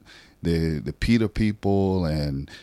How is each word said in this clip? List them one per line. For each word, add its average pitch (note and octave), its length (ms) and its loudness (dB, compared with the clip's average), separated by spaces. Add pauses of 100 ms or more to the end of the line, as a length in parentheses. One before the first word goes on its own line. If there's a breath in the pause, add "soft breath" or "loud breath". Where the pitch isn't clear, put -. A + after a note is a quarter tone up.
(420 loud breath)
the, D#2+ 380 0
the C#2 120 -6
peta A2 380 2
people G2 760 0
and, D2 440 -2 (140)